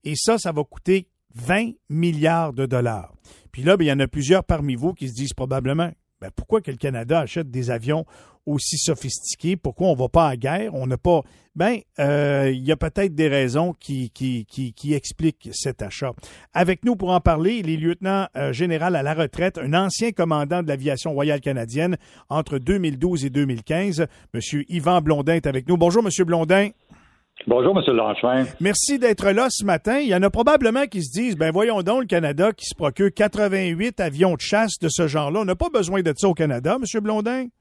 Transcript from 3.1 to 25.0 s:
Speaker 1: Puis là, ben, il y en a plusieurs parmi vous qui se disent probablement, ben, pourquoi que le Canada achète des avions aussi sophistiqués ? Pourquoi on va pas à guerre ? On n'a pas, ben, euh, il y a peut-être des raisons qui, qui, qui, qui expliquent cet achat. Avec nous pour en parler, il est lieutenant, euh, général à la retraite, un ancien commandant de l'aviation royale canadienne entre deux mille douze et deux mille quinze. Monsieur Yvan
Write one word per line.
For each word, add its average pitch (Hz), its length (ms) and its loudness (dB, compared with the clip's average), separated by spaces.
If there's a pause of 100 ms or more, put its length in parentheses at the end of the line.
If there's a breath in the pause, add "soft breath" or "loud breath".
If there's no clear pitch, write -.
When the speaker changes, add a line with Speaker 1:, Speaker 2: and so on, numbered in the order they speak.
Speaker 1:
Puis 127 120 -10
là, 175 120 6
ben, 175 100 2
il - 20 2
y 143 40 2
en 139 80 2
a 135 80 2
plusieurs 147 360 2
parmi 147 320 -2
vous 151 180 -2
qui 143 140 -10
se 120 60 -8
disent 131 200 -6
probablement, 135 560 -2 (320)
ben, 95 140 -12
pourquoi - 260 -2
que - 100 -10
le 127 60 -10
Canada 131 420 -2
achète 156 300 -4
des 127 220 -4
avions 135 340 -4 (420 soft breath)
aussi 147 300 -4
sophistiqués ? - 800 -4
Pourquoi 170 320 -4
on 165 80 4
va 127 140 -2
pas 165 180 4
à 135 80 0
guerre ? 165 380 -4
On 131 140 -4
n'a 127 100 -2
pas, 170 240 4 (340 soft breath)
ben, 214 220 0 (220)
euh, 143 520 2
il 127 140 -6
y 143 60 2
a 156 40 4
peut-être 170 380 -2
des 151 140 2
raisons 139 460 2
qui, 131 360 -6
qui, 123 360 -6
qui, 123 280 -8
qui 147 220 -2
expliquent - 560 -4
cet - 320 -6
achat. 120 300 -8 (400 loud breath)
Avec 175 300 0
nous 240 120 0
pour 185 160 -4
en 180 80 2
parler, 170 440 2
il 160 60 -4
est 160 80 -2
lieutenant, 185 480 -2 (100)
euh, 139 160 -4
général 165 440 0
à 139 80 0
la 147 100 -2
retraite, 165 460 -2
un 143 160 -2
ancien 190 360 0
commandant 165 520 0
de 160 40 -4
l'aviation 143 460 -4
royale 143 280 0
canadienne 135 560 -2 (320 soft breath)
entre 147 280 -2
deux 156 220 0
mille 156 180 -2
douze 160 260 0
et 135 60 -2
deux 139 160 0
mille 123 180 -4
quinze. 165 440 -2 (260 soft breath)
Monsieur 143 340 -4
Yvan 170 340 2